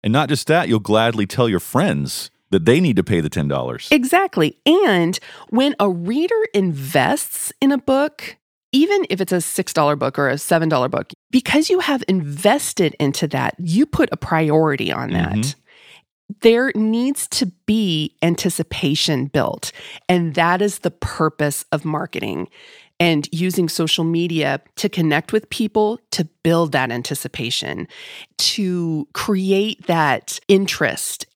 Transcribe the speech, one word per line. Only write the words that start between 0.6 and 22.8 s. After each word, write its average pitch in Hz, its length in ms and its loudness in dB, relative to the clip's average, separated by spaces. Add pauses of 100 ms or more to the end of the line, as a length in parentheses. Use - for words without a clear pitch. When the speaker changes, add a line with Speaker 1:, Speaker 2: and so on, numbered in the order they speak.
Speaker 1:
you'll 110 120 2
gladly 110 460 2
tell 120 220 0
your 92 120 0
friends 82 680 -2 (200)
that 92 140 2
they 139 160 6
need 139 160 2
to 92 80 2
pay 90 160 2
the 76 80 -2
ten 73 200 -2
dollars. 64 420 -6
Speaker 2:
Exactly. 294 640 2 (100)
And 214 520 2 (320)
when 269 300 2
a 202 80 4
reader 262 540 0 (120)
invests 156 1040 -2
in 277 120 4
a 277 60 0
book, 277 580 -2 (360)
even 370 380 2
if 190 100 -2
it's 190 120 -2
a 180 80 2
six - 320 -6
dollar 147 240 2
book 131 220 -2
or 139 100 2
a 139 100 -2
seven 165 300 2
dollar 127 200 2
book, - 240 -4 (180)
because 269 400 2
you 370 100 2
have 285 280 -2
invested 180 920 0
into 147 280 0
that, 131 300 -2
you 185 280 2
put - 260 0
a 180 40 -4
priority 156 760 2
on - 200 -4
that. 85 220 0
Speaker 1:
Mm-hmm. 120 240 -2 (800)
Speaker 2:
There 233 340 4
needs 226 540 -2
to - 180 -2 (200)
be 185 560 0
anticipation 160 1040 0
built. - 440 -2 (380)
And 170 260 0
that 175 280 2
is 208 160 0
the 175 120 -2
purpose - 840 -2
of 151 120 -4
marketing 160 640 -6 (500)